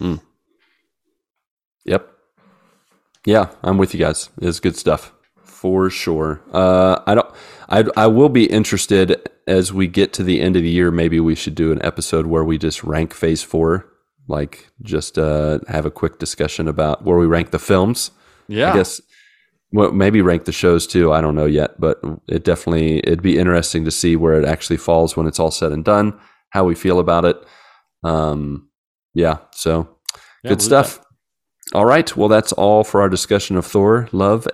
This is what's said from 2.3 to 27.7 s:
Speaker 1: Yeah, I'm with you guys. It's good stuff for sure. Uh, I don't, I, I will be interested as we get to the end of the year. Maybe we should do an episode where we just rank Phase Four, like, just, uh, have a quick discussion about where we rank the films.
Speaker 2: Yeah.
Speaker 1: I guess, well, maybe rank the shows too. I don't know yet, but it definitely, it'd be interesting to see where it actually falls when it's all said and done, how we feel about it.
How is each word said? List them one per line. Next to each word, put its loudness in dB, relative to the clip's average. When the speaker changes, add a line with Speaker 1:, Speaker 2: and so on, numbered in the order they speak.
Speaker 1:
Yeah, 2
I'm 0
with 0
you -6
guys. -2
It's -2
good -2
stuff -4
for -2
sure. -4
Uh, 2
I 2
don't, 0
I, 2
I 4
will 6
be 4
interested 0
as 0
we 0
get 0
to -8
the 0
end 0
of 2
the -2
year. 2
Maybe 0
we 2
should -8
do 0
an -4
episode -2
where 0
we -2
just -6
rank -4
Phase -2
Four, -2
like, -10
just, -6
uh, 0
have -4
a -4
quick -6
discussion -6
about -2
where 4
we 4
rank 0
the -4
films. 0
Speaker 2:
Yeah. -2
Speaker 1:
I 2
guess, -2
well, 2
maybe 2
rank 2
the -4
shows 2
too. 2
I 2
don't 0
know 0
yet, 0
but -2
it -4
definitely, 0
it'd -2
be 2
interesting 0
to -2
see 0
where 2
it 0
actually -4
falls 0
when -2
it's -6
all 0
said -4
and -8
done, 0
how 0
we 2
feel 0
about 2
it. 2